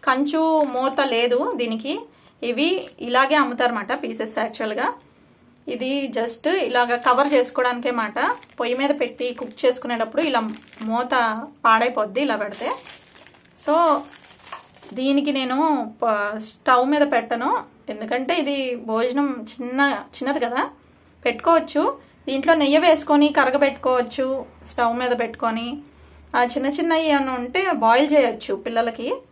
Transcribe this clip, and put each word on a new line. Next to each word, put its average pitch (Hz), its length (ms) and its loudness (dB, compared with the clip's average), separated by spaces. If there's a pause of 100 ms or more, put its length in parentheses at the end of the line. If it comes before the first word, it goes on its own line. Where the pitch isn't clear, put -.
కంచు 302 580 2
మూత 269 380 0
లేదు 247 560 2
దీనికి. 240 500 -4 (360)
ఇవి 285 480 -2 (100)
ఇలాగే 254 340 2
అమ్ముతారన్నమాట 240 680 0
pieces 226 360 -6
యాక్చువల్గా. 226 560 -4 (720)
ఇది 262 400 -4
just 233 400 -4
ఇలాగ 240 480 0
cover 254 360 2
చేసుకోవడానికే 247 580 0
మాట. 220 240 -4 (460)
పొయ్యి 240 160 -2
మీద 277 140 -2 (100)
పెట్టి 247 340 -4
cook - 320 -6
చేసుకునేటప్పుడు 240 560 -2
ఇలా 262 180 0 (420)
మూత 226 600 0 (220)
పాడైపోద్ది 226 560 2
ఇలా 254 160 0
పెడితే. 208 380 -6 (920)
So, 311 340 4 (920)
దీనికి 277 380 0
నేను 262 580 0 (120)
ప-, 208 360 0
స్టవ్ 247 500 2
మీద 294 140 4 (100)
పెట్టను, 240 520 -2 (240)
ఎందుకంటే 233 460 -4
ఇది 269 420 -2
భోజనం 240 760 -2
చిన్న, 254 520 -2 (120)
చిన్నది 277 240 -2
కదా, 240 300 -2 (540)
పెట్టుకోవచ్చు. 320 720 2 (280)
దీంట్లో 277 280 2
నెయ్యి 294 240 4
వేసుకొని 302 500 6
కరగబెట్టుకోవచ్చు 262 1160 0 (200)
స్టవ్ 233 300 -2
మీద 247 140 -2
పెట్టుకొని. 233 720 -4 (540)
ఆ, - 60 4
చిన్న 254 240 0
చిన్నవి 320 360 0
ఏమైనా 277 300 2
ఉంటే 254 400 -2
boil 247 400 4
చేయొచ్చు - 420 2
పిల్లలకి. 226 600 -4 (180)